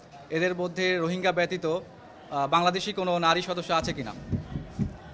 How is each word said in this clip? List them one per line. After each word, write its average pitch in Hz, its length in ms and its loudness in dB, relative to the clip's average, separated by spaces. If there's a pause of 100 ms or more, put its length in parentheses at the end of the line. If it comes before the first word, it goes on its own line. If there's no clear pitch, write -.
(300)
এদের 175 240 2
মধ্যে 180 420 0
রোহিঙ্গা 180 360 2
ব্যতীত, 170 340 0
আহ, - 840 -4
বাংলাদেশি 175 440 4
কোনো 180 260 0
নারী 170 240 4
সদস্য 175 300 -4
আছে 165 200 0
কিনা। 113 220 -8 (1000)